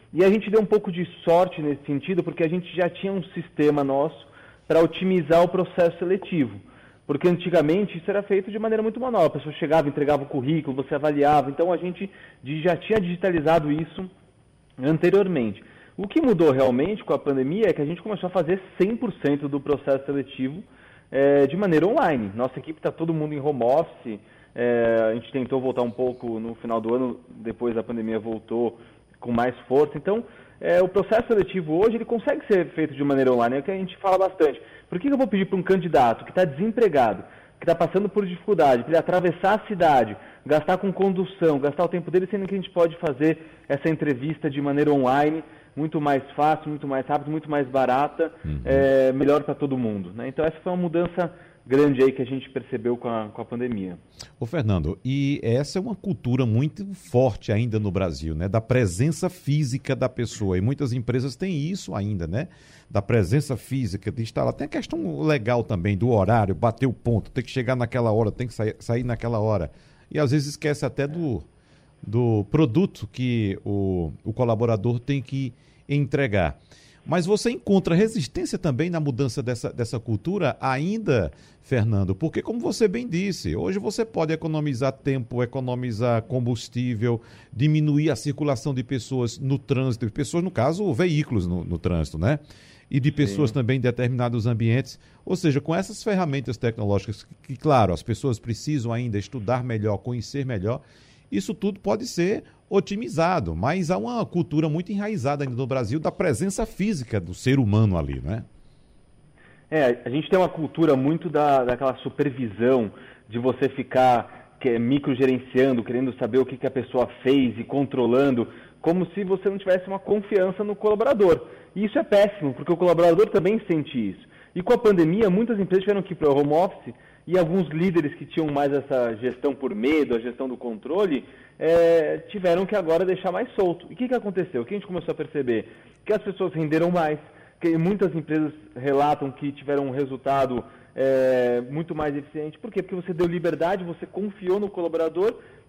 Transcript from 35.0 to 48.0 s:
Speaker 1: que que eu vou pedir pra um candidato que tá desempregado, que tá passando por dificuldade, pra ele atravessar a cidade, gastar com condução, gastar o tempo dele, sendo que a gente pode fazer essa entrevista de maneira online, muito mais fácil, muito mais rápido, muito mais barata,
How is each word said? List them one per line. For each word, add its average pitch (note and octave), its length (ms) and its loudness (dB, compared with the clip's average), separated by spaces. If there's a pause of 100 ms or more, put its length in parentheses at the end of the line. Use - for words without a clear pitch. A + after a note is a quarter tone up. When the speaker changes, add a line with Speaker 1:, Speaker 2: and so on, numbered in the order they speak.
Speaker 1:
que C#4 80 -2
que C#4 40 2
eu C4+ 60 2
vou C4 80 4
pedir F#3+ 200 0
pra G3 100 -2
um F3+ 60 0
candidato D3+ 600 2
que - 80 -18
tá F#3 120 4
desempregado, D3 800 2 (340)
que - 80 -10
tá E3+ 80 4
passando F#3 340 0
por G3+ 180 0
dificuldade, E3 560 2
pra C#3 80 -8
ele D#3+ 80 4
atravessar F3 560 2
a G#3 120 -4
cidade, C#3+ 500 4 (280)
gastar D3+ 320 2
com F#3+ 160 -2
condução, F3+ 640 2
gastar C#3+ 260 0
o E3+ 40 0
tempo E3+ 220 -6
dele, F#3 200 2
sendo G3 160 -2
que F#3+ 80 -6
a G3 40 -2
gente F#3 120 -8
pode E3+ 280 2
fazer D#3 400 0 (300)
essa C#3+ 200 -2
entrevista D3 640 -2
de C#3 100 -4
maneira D3 320 2
online, C#3+ 500 2 (320)
muito D#3 260 -4
mais C#3+ 220 2 (140)
fácil, D#3 320 0
muito D3 180 -8
mais C3+ 200 -2
rápido, D3 240 -2
muito D#3 200 -6
mais C#3+ 160 0
barata, C3+ 640 0 (140)